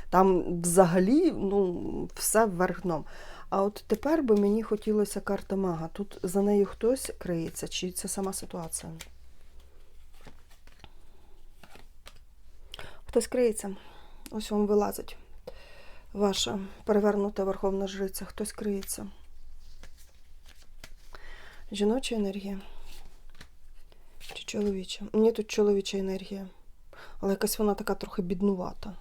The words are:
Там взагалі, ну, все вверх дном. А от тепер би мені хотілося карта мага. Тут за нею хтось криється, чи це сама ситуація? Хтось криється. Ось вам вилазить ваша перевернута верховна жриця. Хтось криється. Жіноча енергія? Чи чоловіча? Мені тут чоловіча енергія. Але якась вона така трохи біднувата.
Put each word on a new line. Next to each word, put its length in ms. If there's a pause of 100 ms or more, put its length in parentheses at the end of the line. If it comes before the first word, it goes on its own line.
Там 520
взагалі, 680
ну, 840
все 300
вверх 360
дном. 240 (440)
А 140
от 240
тепер 360
би 120
мені 280
хотілося 560
карта 360
мага. 380
Тут 300
за 180
нею 240
хтось 520
криється, 500
чи 240
це 160
сама 260
ситуація? 580 (4000)
Хтось 220
криється. 480 (560)
Ось 200
вам 160
вилазить 500 (960)
ваша 460 (240)
перевернута 600
верховна 440
жриця. 380
Хтось 260
криється. 560 (2750)
Жіноча 440
енергія? 440 (1600)
Чи 240
чоловіча? 720
Мені 180
тут 160
чоловіча 500
енергія. 500 (720)
Але 120
якась 280
вона 140
така 220
трохи 260
біднувата. 800